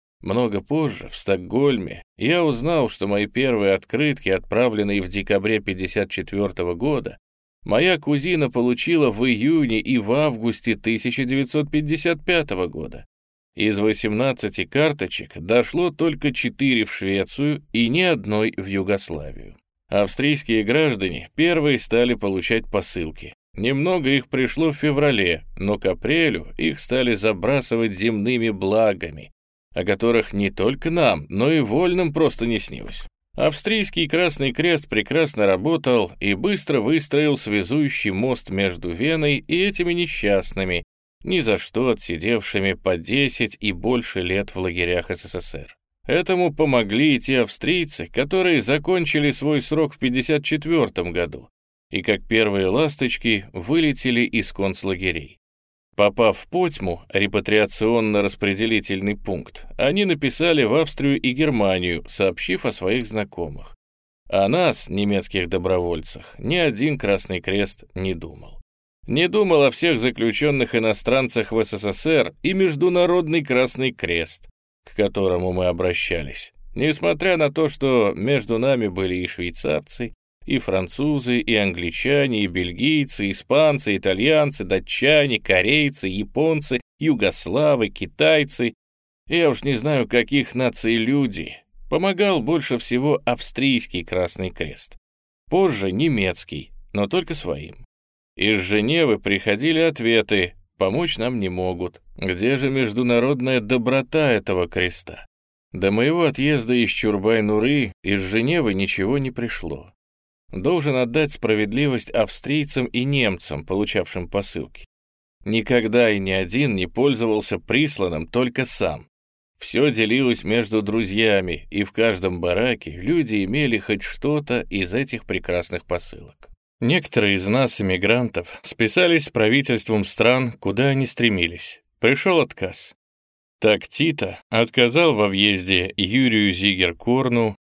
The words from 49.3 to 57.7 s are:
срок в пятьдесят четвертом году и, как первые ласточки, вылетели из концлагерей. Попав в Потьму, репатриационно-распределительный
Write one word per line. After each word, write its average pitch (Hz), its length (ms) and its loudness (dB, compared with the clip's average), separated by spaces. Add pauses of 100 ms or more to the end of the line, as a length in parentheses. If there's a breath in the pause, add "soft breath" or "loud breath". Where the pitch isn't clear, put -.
срок 151 320 0
в - 60 -18
пятьдесят 135 440 0
четвертом 143 680 0
году 80 380 -4 (420)
и, 101 100 -2
как 101 260 0
первые 104 400 2
ласточки, 117 840 0
вылетели 127 680 0
из 113 300 -2
концлагерей. 92 840 -4 (600)
Попав 104 400 4
в - 100 -16
Потьму, 147 540 -2 (100)
репатриационно-распределительный 104 2000 0